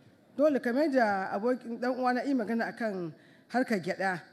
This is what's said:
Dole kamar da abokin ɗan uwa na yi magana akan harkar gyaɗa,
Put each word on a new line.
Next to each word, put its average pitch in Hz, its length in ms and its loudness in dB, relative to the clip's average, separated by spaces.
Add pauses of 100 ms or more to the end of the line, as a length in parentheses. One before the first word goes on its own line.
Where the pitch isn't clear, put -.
(380)
Dole 285 220 4
kamar 262 320 2
da 208 400 2
abokin 233 480 -2
ɗan 247 180 -2
uwa 247 160 0
na 247 80 0
yi 277 120 0
magana 233 320 0
akan 185 480 -6 (340)
harkar 240 320 0
gyaɗa, 180 420 -2 (120)